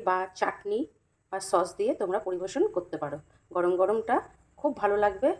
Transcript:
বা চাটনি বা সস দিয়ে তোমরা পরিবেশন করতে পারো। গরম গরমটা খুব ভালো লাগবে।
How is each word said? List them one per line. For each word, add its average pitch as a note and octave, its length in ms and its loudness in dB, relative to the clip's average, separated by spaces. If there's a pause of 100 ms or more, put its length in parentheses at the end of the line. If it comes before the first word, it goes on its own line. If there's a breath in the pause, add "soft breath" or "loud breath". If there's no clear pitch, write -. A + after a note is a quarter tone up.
বা F#3 100 2 (220)
চাটনি G3+ 400 -2 (540)
বা F#3+ 40 -6 (120)
সস F3+ 200 2 (100)
দিয়ে G#3+ 120 2 (100)
তোমরা F#3+ 260 0
পরিবেশন F#3 360 -2 (120)
করতে F3+ 280 -4
পারো। C#3+ 140 -6 (340)
গরম F3 300 2
গরমটা A3 340 2 (440)
খুব D4 120 2 (100)
ভালো G3+ 160 2
লাগবে। G#3 320 2 (100)